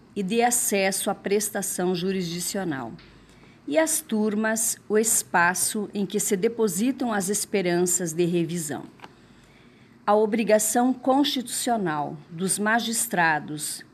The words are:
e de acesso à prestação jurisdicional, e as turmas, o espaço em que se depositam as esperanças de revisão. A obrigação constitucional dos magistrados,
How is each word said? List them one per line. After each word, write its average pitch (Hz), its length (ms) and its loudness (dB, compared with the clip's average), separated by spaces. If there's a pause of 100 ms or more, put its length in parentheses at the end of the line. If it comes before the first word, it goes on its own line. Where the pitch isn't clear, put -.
(160)
e 208 60 -2
de 226 220 0
acesso 196 680 0
à 190 60 0
prestação 190 800 -2
jurisdicional, 175 960 -4 (760)
e 285 120 -2
as 311 220 0
turmas, 220 760 -2 (120)
o 208 80 2
espaço 190 960 2
em 202 120 0
que 190 140 -2
se 202 160 0
depositam 226 760 0
as 196 160 -2
esperanças 180 840 0
de 175 120 2
revisão. 165 580 -2 (1200)
A 208 80 6
obrigação 214 800 4
constitucional 226 1200 0 (120)
dos 175 280 -2
magistrados, 175 1300 0 (100)